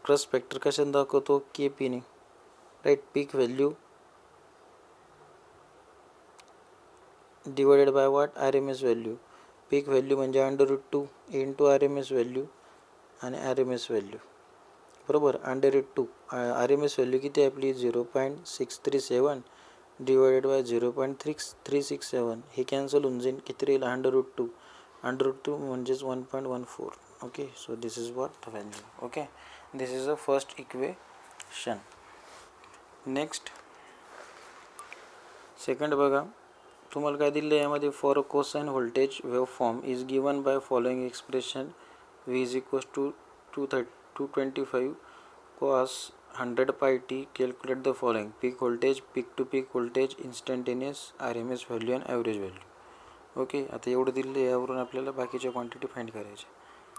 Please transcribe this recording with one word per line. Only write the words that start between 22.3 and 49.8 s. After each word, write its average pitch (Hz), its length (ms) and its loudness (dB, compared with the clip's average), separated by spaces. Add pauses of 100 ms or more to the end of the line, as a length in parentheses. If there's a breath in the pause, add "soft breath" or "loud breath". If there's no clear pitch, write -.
हे 127 120 -2
कॅन्सल 139 400 2
होऊन 127 160 0
जाईल. 131 280 -2
किती 135 180 -6
राहील? 135 180 4
under 131 300 0
root 131 240 2
टू. 120 100 -2 (580 loud breath)
Under 131 200 0
root 135 200 -2
टू 147 120 -2
म्हणजेच 131 460 -4
वन 131 200 -4
पॉइंट 131 240 -6
वन 127 200 -6
फोर. - 240 -10 (340)
ओके, 131 320 -10
so - 180 -10
this 113 240 -8
is 117 180 -8
what 135 260 -6
the 110 100 -14
value. 104 300 -12 (220)
ओके, 151 160 -8 (560 loud breath)
this 127 180 -6
is 131 120 -4
the 147 80 0 (100)
first 139 340 0
equation. - 1160 -8 (1300 loud breath)
नेक्स्ट, 143 420 -6 (2250 loud breath)
Second 139 280 -2
बघा, 139 300 4 (680)
तुम्हाला 147 240 -2
काय 147 140 4
दिलं 151 220 0
आहे 147 100 4
यामध्ये? 143 260 0 (120)
For 139 160 4
a 143 40 6 (100)
cosine 147 440 0
voltage 131 500 0
waveform 123 640 0
is 127 240 -4
given 139 340 0
by 135 100 4 (140)
following 127 380 0
expression, 131 600 -6 (600 loud breath)
V 127 160 0
is 123 120 -2
equals 131 400 -4
to 139 80 0 (500)
two 139 200 -4
thir-, 123 160 -2 (260)
two 139 200 -4
twenty-five 135 540 -2 (720 loud breath)
cos 131 360 2 (440)
hundred 127 320 0 (100)
pi 135 80 4 (200)
t, 131 80 -2 (200)
calculate 127 500 -2
the 131 120 4
following: 110 320 0 (100)
peak 127 200 0
voltage, 127 400 2 (140)
peak 120 220 -2
to 131 140 -2
peak 131 240 -2
voltage, 127 400 0 (100)